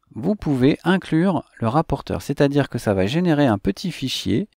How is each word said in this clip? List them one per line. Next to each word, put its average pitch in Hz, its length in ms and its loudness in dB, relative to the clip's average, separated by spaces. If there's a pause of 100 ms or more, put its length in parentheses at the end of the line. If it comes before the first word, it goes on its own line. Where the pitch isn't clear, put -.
(120)
vous 165 220 -4
pouvez 139 500 2
inclure 175 600 0 (140)
le 117 100 -2
rapporteur, 127 540 -2
c'est-à-dire 143 480 0
que 120 80 -6
ça 110 160 0
va 95 120 2
générer 147 400 2
un 107 120 2
petit 190 340 -4
fichier - 560 -4 (120)